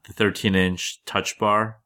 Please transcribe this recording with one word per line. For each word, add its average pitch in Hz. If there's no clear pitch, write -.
the -
thirteen 101
inch 92
Touch -
Bar? 107